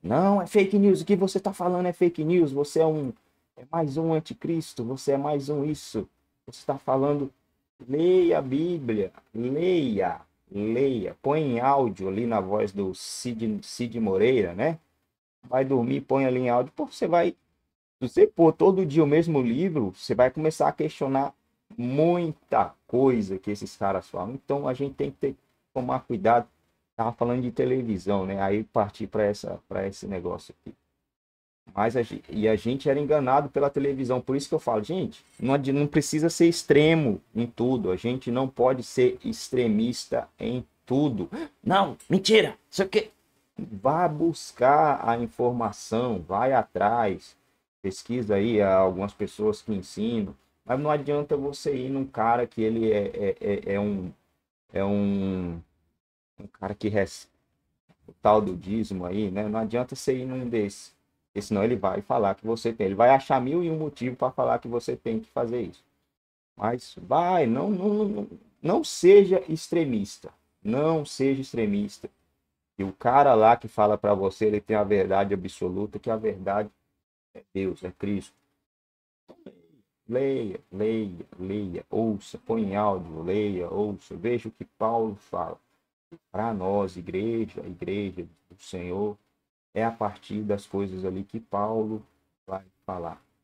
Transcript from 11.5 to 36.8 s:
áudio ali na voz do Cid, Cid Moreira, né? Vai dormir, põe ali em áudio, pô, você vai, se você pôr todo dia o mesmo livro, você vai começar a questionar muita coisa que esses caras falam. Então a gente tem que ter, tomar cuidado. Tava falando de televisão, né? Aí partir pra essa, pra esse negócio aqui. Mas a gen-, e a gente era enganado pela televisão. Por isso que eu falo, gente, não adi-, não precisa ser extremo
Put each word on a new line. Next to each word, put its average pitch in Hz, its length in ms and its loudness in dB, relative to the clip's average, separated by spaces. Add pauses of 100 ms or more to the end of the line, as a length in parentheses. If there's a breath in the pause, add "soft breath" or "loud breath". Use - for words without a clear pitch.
áudio 123 500 2
ali 104 160 -2
na 113 140 0
voz 101 320 -2
do 95 240 -4
Cid, 110 680 -6
Cid 117 360 -8
Moreira, 107 540 2
né? 147 260 -2 (680)
Vai 131 160 2
dormir, 135 360 0
põe 135 240 0
ali 127 160 0
em 127 80 0
áudio, 123 260 0
pô, 294 100 -4
você - 220 -6
vai, 170 280 2 (640)
se 127 100 -4
você - 180 6
pôr 165 260 6
todo 190 320 4
dia 156 180 2
o 147 40 2
mesmo 156 340 2
livro, 127 540 0
você - 180 -6
vai 123 160 6
começar 156 380 0
a 147 60 0
questionar 139 600 -2 (440)
muita 151 960 0 (140)
coisa 117 500 2
que 104 140 -6
esses 101 240 -10
caras 98 340 -2
falam. 95 260 -8
Então 143 320 -4
a 131 60 -2
gente 139 220 -6
tem 143 160 -4
que - 60 -18
ter, 139 180 -4 (380)
tomar 127 280 -4
cuidado. 113 460 2 (480)
Tava 113 180 -2
falando 120 280 -2
de 123 100 -4
televisão, 110 760 -2
né? 98 160 -4
Aí 101 220 0
partir 104 440 -4
pra 107 160 -2
essa, 101 440 -4
pra 98 200 -6
esse 98 180 -12
negócio 90 540 -8
aqui. - 160 -20 (960)
Mas 113 220 0
a 240 80 2
gen-, 107 260 -8
e 107 180 -2
a 110 80 4
gente 131 340 -2
era 139 100 2
enganado 143 500 2
pela 139 200 2
televisão. 135 520 -2
Por 135 140 -2
isso 139 140 -4
que 160 60 -2
eu 156 40 2
falo, 110 240 -2
gente, 156 400 -6 (160)
não 127 140 0
adi-, 139 180 0
não 143 160 2
precisa 156 420 2
ser 170 180 4
extremo 151 760 4 (120)